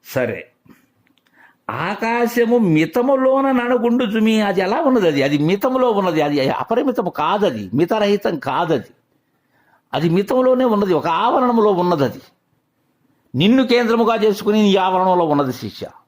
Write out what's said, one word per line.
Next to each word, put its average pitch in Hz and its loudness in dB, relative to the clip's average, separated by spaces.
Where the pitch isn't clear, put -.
సరే, 113 -8
ఆకాశము 226 -2
మితములోన 262 2
ననుగుండు 240 0
సుమి. 220 0
అది 196 0
ఎలా 214 -2
ఉన్నది? 254 2
అది, 143 2
అది 143 2
మితములో 233 0
ఉన్నది. 185 0
అది 143 0
అపరిమితము 233 -2
కాదది, 151 -2
మితరహితం 202 0
కాదది. 147 -4
అది 156 -2
మితంలోనే 254 2
ఉన్నది, 208 0
ఒక 147 -2
ఆవరణములో 226 2
ఉన్నది. 175 0
అది - -4
నిన్ను 226 2
కేంద్రముగా 233 0
చేసుకుని 208 0
నీ 196 4
ఆవరణలో 185 0
ఉన్నది 143 -2
శిష్య. - -12